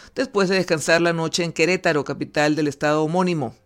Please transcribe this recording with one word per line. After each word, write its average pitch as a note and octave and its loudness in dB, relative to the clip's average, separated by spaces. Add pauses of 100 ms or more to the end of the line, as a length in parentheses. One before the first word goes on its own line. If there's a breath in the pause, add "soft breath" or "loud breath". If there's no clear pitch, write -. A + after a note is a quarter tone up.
(140 loud breath)
después G3+ 0
de G3 2
descansar E3+ 2
la E3+ 2
noche E3 -2
en D#3+ -6
Querétaro, E3 0
capital D3 -2
del D#3 0
estado D3+ 0
homónimo. E3 -2 (100)